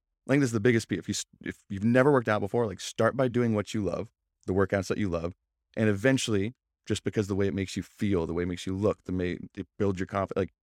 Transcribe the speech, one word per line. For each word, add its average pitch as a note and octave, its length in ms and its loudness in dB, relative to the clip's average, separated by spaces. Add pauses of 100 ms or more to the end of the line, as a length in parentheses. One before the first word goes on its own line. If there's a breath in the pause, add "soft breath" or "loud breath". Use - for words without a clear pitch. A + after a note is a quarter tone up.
(280)
I - 40 2
think C#3+ 80 4
this C#3 80 2
is A2+ 60 -2
the A2 60 0
biggest A2+ 280 4
piece. G2 100 -2
If - 100 -8
you G#2 40 -4
s-, - 140 -6 (160)
if - 160 -8 (100)
you've G2 160 -6
never B2+ 280 6
worked A#2+ 160 2
out G#2+ 120 2
before, A#2 260 0
like, F#2 140 -8
start - 360 2
by C3 120 2
doing A#2+ 260 0
what G#2 200 -2
you A2 80 -2
love, F#2 280 -4 (360)
the G2 60 -2
workouts F#2+ 360 2
that - 100 -2
you G2+ 100 0
love, E2+ 260 -4 (420)
and A2 120 2
eventually, G#2+ 680 0 (320)
just - 180 -4
because G#2 240 -2
the G2+ 80 -2
way G2 100 2
it F#2+ 80 -2
makes F#2+ 220 -4
you F#2 80 -4
feel, F#2+ 420 -2
the E2 80 -6
way F2 80 -2
it F2+ 60 -2
makes F2 180 -8
you F#2+ 100 -4
look, G2 280 0
the F#2+ 80 -6
may-, F2+ 260 -4 (180)
it F#2+ 120 -10 (100)
builds G2 220 -2
your F#2+ 80 -4
confi-, G2 280 -4
like, F#2+ 160 -2 (100)